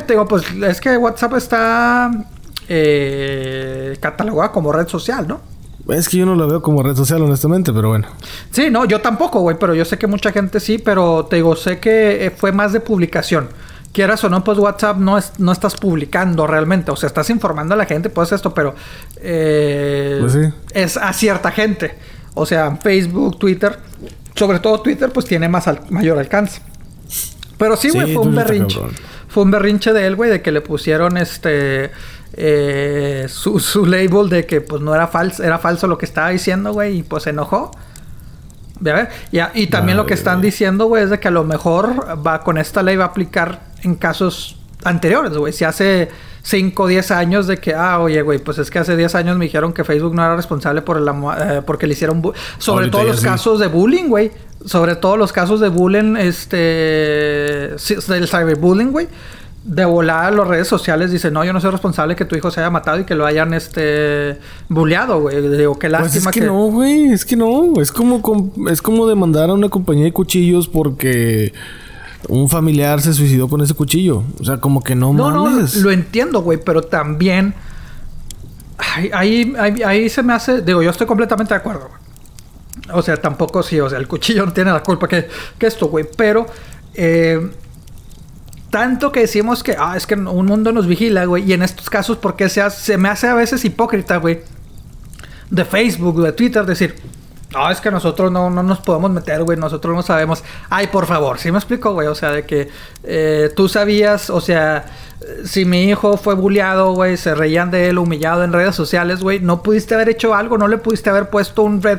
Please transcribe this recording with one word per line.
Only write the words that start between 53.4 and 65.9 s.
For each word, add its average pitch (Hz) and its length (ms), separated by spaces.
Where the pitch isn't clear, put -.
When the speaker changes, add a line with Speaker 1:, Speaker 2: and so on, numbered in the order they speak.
Speaker 1:
de 208 80
bullying, 254 400
güey. 214 240
Sobre 170 320
todo 190 200
los 208 160
casos 196 280
de 214 100
bullying, 202 460
este, 156 1600
sí, - 180
del 180 200
cyberbullying, 175 640
güey. 330 160
De 185 220
volada 170 440
las 208 160
redes 175 220
sociales 175 420
dicen, 170 240
"No, 156 100
yo 185 100
no 185 80
soy 190 80
responsable 175 460
que 190 100
tu - 100
hijo 160 140
se 165 100
haya 165 100
matado 165 300
y 190 40
que 180 100
lo 151 120
hayan, 156 280
este, 147 840
bulleado, 165 520
güey". 143 200
Digo, 147 220
qué 165 100
Speaker 2:
Pues 160 280